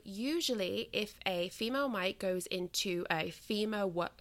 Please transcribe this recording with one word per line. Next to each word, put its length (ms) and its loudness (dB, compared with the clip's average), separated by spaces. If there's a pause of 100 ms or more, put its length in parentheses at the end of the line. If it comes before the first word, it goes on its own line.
usually 880 0
if 240 0 (100)
a 220 2
female 400 0
mite 320 0
goes 260 0
into 640 0
a 200 2
female 600 0
wo-, 200 0 (100)